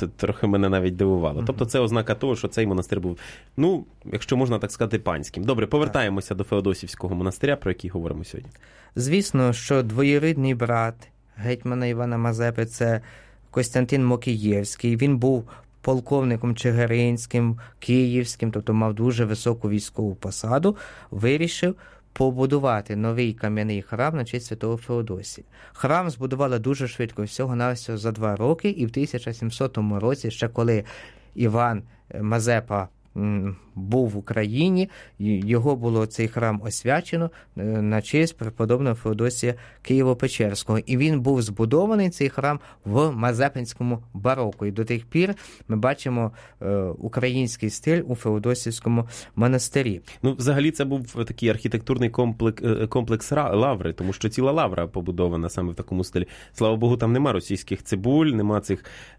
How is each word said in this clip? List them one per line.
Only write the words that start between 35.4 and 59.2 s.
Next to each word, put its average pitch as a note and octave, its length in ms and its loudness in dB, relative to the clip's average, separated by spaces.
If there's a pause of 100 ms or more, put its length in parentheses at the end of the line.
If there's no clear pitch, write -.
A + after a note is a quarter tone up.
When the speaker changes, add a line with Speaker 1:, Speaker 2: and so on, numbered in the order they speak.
Speaker 2:
його A#2+ 260 4
було A2+ 300 0
цей A2+ 220 -2
храм A2 380 -2
освячено, D#3+ 680 -2 (260)
е, - 60 -6
на G#2+ 380 0
честь D#3+ 360 0
преподобного A#2 580 0
Феодосія A#2 600 -2 (340)
Києво-Печерського. B2 960 2
І B2+ 120 0
він D3 240 2
був C3 200 2
збудований, D#3+ 680 2
цей C#3+ 200 0
храм, C#3+ 300 -2 (260)
в C#3 260 2
мазепинському A#2+ 920 0 (100)
бароко. A2+ 520 0
І G#2 60 0
до A2 140 -2
тих A#2 200 -4
пір F#3+ 300 0 (320)
ми A2+ 100 0
бачимо, A#2+ 540 0 (300)
е, G2+ 200 0
український A#2+ 880 -2
стиль D#3+ 380 0
у B2 80 -2
Феодосівському A#2 920 0 (280)
монастирі. B2 640 2 (220)
Speaker 1:
Ну, C3 100 2
взагалі, C#3+ 380 2
це C#3+ 140 -2
був B2+ 400 -4
такий A2+ 240 0
архітектурний A#2 600 0
комплек-, A2+ 720 0
е, A2 40 -2
комплекс A2+ 440 0
ра-, C#3+ 240 2
лаври, G2+ 380 2
тому F#2 200 -4
що - 160 -2
ціла B2+ 220 2
лавра F#2+ 360 0
побудована E2+ 640 -2
саме F2+ 220 -4
в E2+ 40 -8
такому F#2 280 -4
стилі. F2+ 240 -2 (260)
Слава A2+ 220 2
Богу, A#2 220 4
там A2+ 160 2
нема C3+ 180 2
російських F#2+ 520 -4
цибуль, C3 440 2
нема G#2 340 2
цих, - 240 -4 (340)